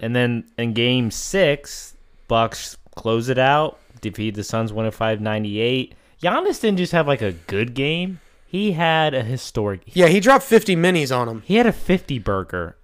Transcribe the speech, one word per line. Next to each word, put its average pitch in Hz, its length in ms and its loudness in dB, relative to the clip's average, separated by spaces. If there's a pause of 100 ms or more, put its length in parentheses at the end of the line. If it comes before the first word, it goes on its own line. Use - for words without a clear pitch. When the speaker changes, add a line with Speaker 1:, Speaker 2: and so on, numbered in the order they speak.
Speaker 1:
and 117 140 -6
then 120 300 0 (140)
in 117 160 -4
game 120 360 0
six, - 840 -2 (320)
Bucks - 480 -2 (180)
close 117 360 -2
it 127 80 0
out, 143 400 2 (240)
defeat 107 320 -6
the 104 100 -8
Suns 113 280 -4
one 110 140 -4
oh 107 40 -2
five 110 300 -2
ninety-eight. 107 760 -2 (280)
Giannis 302 380 0
didn't 208 180 0
just 180 140 -2
have, 165 160 2
like, 139 140 0
a 98 100 -2
good 107 420 -6
game. 165 460 -4 (260)
He 202 260 -2
had 160 420 2
a 127 80 -2
historic 107 640 -6
Speaker 2:
Yeah, 185 220 6
he 196 120 6
dropped 254 240 6
fifty 202 320 4
minis 165 400 2
on 120 120 0
him. 113 180 -10
Speaker 1:
He 185 100 0
had 240 100 6
a 202 60 2
fifty 175 460 -2
burger 92 640 -4